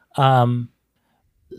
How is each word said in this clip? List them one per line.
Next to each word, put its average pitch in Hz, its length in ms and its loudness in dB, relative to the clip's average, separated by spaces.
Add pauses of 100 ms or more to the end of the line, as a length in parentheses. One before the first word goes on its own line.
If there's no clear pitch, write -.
(160)
um, 120 540 0 (880)